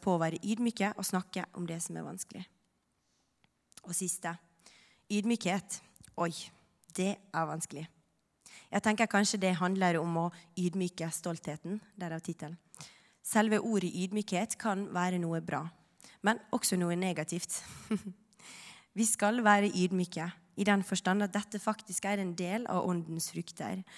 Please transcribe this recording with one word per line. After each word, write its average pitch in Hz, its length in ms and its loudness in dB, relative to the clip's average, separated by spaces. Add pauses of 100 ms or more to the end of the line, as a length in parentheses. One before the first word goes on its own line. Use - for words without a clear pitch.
på 190 100 4
å 170 80 4
være 160 220 0
ydmyke 214 560 0
og 202 100 -4
snakke 185 380 -2 (100)
om 175 100 -6
det 165 140 -6
som 165 160 -8
er 160 80 -8
vanskelig. 180 380 -12 (1400)
Og 175 100 -8
siste, 175 380 -4 (720)
ydmykhet. 208 720 0 (400)
Oi, 170 120 2 (640)
det 190 200 0
er 165 320 -4
vanskelig. 156 380 -8 (840)
Jeg 202 120 0
tenker 214 280 4
kanskje 202 320 4
det 185 160 4
handler 180 420 4
om 170 180 0
å 170 120 0 (280)
ydmyke 175 560 0
stoltheten, 165 680 -6 (180)
derav 160 260 -6
titelen. 165 320 -8 (680)
Selve 214 380 4
ordet 202 320 2
ydmykhet 190 680 -2
kan 202 320 -2
være 180 300 2
noe 165 180 0
bra, 151 220 -4 (640)
men 220 140 2 (120)
også 220 240 2
noe 175 220 2
negativt. 175 640 -2 (260)
<laughs> - 1120 -8
Vi 220 100 4
skal 220 360 2
være 208 280 8
ydmyke, 180 560 0 (260)
i 196 120 2
den 196 200 6
forstand 196 380 2
at 185 100 -4
dette 208 240 -4
faktisk - 480 -4
er 202 160 0
en 180 160 -2
del 190 320 -2
av 180 160 0
åndens 165 460 -2
frukter, 170 480 -6 (180)